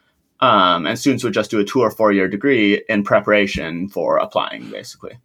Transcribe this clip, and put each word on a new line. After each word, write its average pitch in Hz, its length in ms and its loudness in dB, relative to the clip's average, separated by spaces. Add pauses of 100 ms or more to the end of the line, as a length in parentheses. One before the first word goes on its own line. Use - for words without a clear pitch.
(420)
Um, 90 460 4
and 117 100 -4
students 123 280 -2
would 107 80 -2
just 107 180 -2
do 110 80 0
a 101 60 2
two 127 160 -2
or 110 100 2
four 107 220 2
year 95 160 2
degree 104 580 2
in 104 160 0
preparation 98 840 0
for 80 260 -2
applying, - 540 -4
basically. - 560 -16